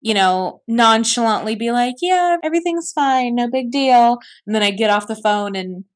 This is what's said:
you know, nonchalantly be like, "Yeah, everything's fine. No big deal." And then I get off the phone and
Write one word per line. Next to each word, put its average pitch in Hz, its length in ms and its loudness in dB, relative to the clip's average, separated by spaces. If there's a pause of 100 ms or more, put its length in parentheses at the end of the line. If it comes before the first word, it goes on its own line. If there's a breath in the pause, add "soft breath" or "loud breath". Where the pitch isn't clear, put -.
you 220 120 -2
know, 185 540 0
nonchalantly 226 880 2
be 233 160 -4
like, 240 300 -2
"Yeah, 349 420 0
everything's 339 480 -4
fine. 262 420 0
No 240 160 -2
big 247 220 -4
deal." 240 480 4 (260 loud breath)
And 208 80 -6
then 214 80 2
I 202 100 0
get 208 200 0
off 208 160 0
the 220 80 -6
phone 208 400 -2
and 185 300 -8 (100)